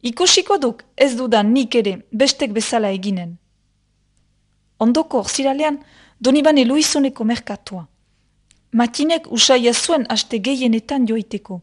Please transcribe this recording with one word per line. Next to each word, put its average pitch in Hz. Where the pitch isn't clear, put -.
Ikusiko 349
duk 240
ez 262
dudan 220
nik 254
ere 202
bestek 262
bezala 220
eginen." 185
Ondoko 247
orziralean, 277
Donibane 277
Luisoneko 269
merkatua. 202
Matinek 285
usaia 240
zuen 277
aste 220
gehienetan 247
joiteko. 202